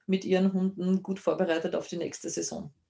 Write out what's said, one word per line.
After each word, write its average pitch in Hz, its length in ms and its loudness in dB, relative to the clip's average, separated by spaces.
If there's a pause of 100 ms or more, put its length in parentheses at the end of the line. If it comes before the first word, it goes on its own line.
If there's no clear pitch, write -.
mit 190 200 2
ihren 185 260 4
Hunden 190 500 2
gut 190 160 -4
vorbereitet 165 560 0
auf - 140 -2
die 180 80 -8
nächste - 320 -6
Saison. 160 420 -6 (200)